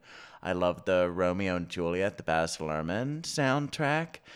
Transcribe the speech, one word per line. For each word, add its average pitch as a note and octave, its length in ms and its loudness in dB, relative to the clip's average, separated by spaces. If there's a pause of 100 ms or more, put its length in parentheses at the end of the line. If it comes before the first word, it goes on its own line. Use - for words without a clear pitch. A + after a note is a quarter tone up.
(440)
I F#2 100 -2
loved F2+ 320 0
the F2+ 240 4
Romeo F2+ 460 2
and E2+ 140 -4
Juliet, F2+ 480 0
the - 60 -10
Baz E2 340 2
Luhrmann F2 640 -4
soundtrack. D3 920 -2 (180)